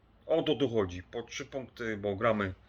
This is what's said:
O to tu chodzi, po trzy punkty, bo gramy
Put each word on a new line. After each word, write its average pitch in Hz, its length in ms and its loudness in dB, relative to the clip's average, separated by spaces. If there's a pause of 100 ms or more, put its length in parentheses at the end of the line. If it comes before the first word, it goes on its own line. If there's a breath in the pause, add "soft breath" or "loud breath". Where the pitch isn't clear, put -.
(260)
O 160 160 2
to 156 120 2
tu 123 140 2
chodzi, 95 340 0
po 117 200 -8
trzy - 240 -10
punkty, 117 500 -6
bo 101 200 -2
gramy 104 380 2 (140)